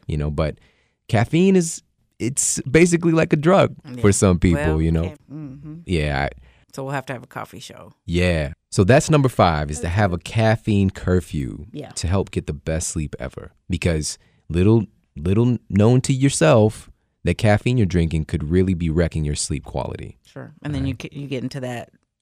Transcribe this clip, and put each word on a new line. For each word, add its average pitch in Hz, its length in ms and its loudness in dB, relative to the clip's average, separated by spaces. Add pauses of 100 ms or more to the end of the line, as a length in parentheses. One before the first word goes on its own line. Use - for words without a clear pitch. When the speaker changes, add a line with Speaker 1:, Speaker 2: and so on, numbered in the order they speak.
Speaker 1:
You - 100 -4
know, 73 140 -2
but 73 280 -4 (480)
caffeine 170 480 2
is, 170 260 0 (380)
it's - 420 -4
basically 170 500 4
like 165 220 2
a 156 40 2
drug 156 460 4
Speaker 2:
Yeah. 123 180 -12
Speaker 1:
for 104 100 6
some 92 280 4
people, 85 220 2
Speaker 2:
Well, 78 200 0
Speaker 1:
you 82 100 2
know. 82 140 0
Speaker 2:
okay. - 100 -8 (160)
Mm-hmm. 147 420 -14 (120)
Speaker 1:
Yeah, 73 460 -2
I - 100 -20 (320)
Speaker 2:
So 135 100 -10
we'll 135 100 -8
have 135 140 -8
to 139 60 -8
have 123 100 -12
a - 40 -20
coffee - 320 -16
show. - 340 -20 (120)
Speaker 1:
Yeah. 85 480 0 (180)
So 104 120 2
that's 127 260 4
number 143 200 4
five, 78 400 2
is 76 120 -8
to 85 80 -6
have 95 240 0
a 87 40 -4
caffeine 110 720 0
curfew 76 800 -4
Speaker 2:
Yeah. 147 200 -14
Speaker 1:
to - 160 -6
help 95 240 -2
get 85 160 -6
the 82 60 -6
best 80 340 -6
sleep - 320 -6
ever. - 320 -12 (180)
Because 82 480 -2 (320)
little, 98 360 4 (320)
little 104 400 0 (120)
known 110 320 4
to - 120 -2
yourself, 131 760 2 (360)
that 85 120 0
caffeine 113 400 2
you're 110 80 4
drinking 82 400 0
could 76 240 -6
really 92 240 2
be 82 160 -2
wrecking 80 360 0
your 73 100 -2
sleep - 300 -6
quality. - 600 -10
Speaker 2:
Sure. 131 280 -18 (100)
And 147 100 -8
then 135 140 -4
you 135 60 -6
Speaker 1:
Right. - 180 -14
Speaker 2:
ca-, 143 80 -14
you 143 80 -12
get 131 160 -8
into 131 160 -10
that 123 320 -10 (300)